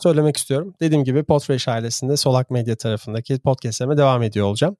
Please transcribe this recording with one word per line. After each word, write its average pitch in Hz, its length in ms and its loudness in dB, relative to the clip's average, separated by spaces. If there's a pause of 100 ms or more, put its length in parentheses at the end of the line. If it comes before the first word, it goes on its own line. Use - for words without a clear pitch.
söylemek 151 340 4
istiyorum. 165 440 -4
Dediğim 156 240 2
gibi 131 180 0
Podfresh 143 460 0
ailesinde 117 480 -2
Solak 127 340 0
Medya 117 260 -2
tarafındaki 113 600 -4
podcastlerime 127 580 -2
devam 135 260 4
ediyor 104 240 0
olacağım. 147 340 0